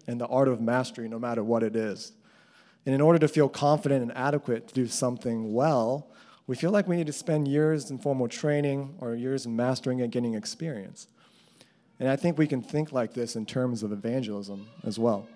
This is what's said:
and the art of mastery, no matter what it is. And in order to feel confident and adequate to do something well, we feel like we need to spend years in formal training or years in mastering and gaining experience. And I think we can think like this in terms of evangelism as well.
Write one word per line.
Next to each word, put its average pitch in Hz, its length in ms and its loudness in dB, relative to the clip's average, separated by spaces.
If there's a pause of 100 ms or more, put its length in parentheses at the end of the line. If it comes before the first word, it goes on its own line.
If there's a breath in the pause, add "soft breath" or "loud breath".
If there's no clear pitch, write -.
and 120 120 -4
the 120 60 -4
art 131 220 4
of 117 120 2
mastery, 120 480 0
no 113 120 -10
matter 117 240 -2
what 113 180 2
it 110 140 0
is. 107 340 -4 (760 soft breath)
And 135 80 0
in 135 80 4
order 160 200 8
to 156 80 6
feel 147 200 4
confident 143 540 2
and 120 140 -4
adequate 131 500 -2
to - 80 -12
do 123 140 0
something 117 680 -2
well, 135 560 2 (380 soft breath)
we 131 80 -4
feel 165 140 0
like 202 180 2
we 175 80 2
need 160 120 0
to 147 40 -4
spend 151 340 0
years 151 440 2
in 131 80 -8
formal 131 280 0
training 143 760 -2
or 117 140 -6
years 127 300 -4
in 117 100 -6
mastering 127 460 0
and 120 100 -2
gaining 120 220 0
experience. 110 720 -8 (960 soft breath)
And 127 80 0
I 135 80 2
think 165 220 0
we 156 80 6
can 131 160 0
think 151 280 -2
like 120 220 -2
this 117 240 -4
in 110 80 -4
terms 123 380 -2
of 104 100 -4
evangelism 104 760 -6 (160)
as 107 160 -6
well. 110 380 0